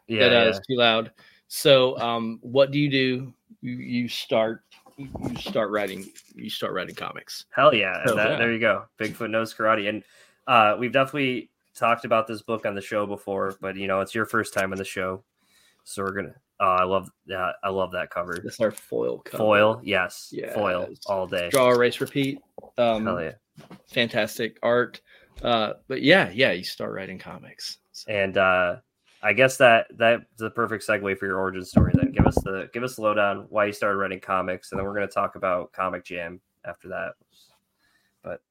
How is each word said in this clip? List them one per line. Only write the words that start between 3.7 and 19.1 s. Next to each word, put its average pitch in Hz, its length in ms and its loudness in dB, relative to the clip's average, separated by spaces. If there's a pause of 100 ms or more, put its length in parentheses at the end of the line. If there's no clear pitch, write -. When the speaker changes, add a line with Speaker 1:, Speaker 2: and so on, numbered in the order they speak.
Speaker 2:
you 123 300 -2
start, 113 560 0 (340)
you 135 120 -14 (280)
start 107 340 -4
writing, 95 340 -4 (300)
you 110 160 -12
start 101 220 -6
writing 87 200 -6
comics. - 560 -12
Speaker 1:
Hell 139 240 6
yeah. 95 320 0
Speaker 2:
So, 120 100 2
Speaker 1:
That, 107 180 2
Speaker 3:
yeah. - 40 -2
Speaker 1:
there 117 160 0
you 113 60 -2
go. 104 260 0 (140)
Bigfoot 110 320 -6
Knows 110 240 -2
Karate. 110 340 2
And, 107 140 -4 (420)
uh, 110 340 6
we've 120 140 -2
definitely 135 560 0 (240)
talked 117 320 0
about 113 220 2
this 107 160 -8
book 113 240 -4
on 101 80 -4
the 98 60 -6
show 104 260 -2
before, 98 520 -4
but, 95 160 -8
you 98 120 -6
know, 95 140 0
it's 95 120 -6
your 110 140 0
first 110 260 -2
time 95 180 -2
on 95 60 -6
the 95 80 -6
show. 95 380 -6 (600)
So - 200 -8
we're 95 100 -2
gonna, 95 220 -8 (240)
oh, 101 60 2
I 92 180 4
love 92 260 0 (160)
that. 92 380 -4
I 98 60 -2
love 95 240 -2
that 87 180 -6
cover. 87 320 -6
Speaker 2:
That's 110 180 -12
our 107 100 2
foil 117 480 -6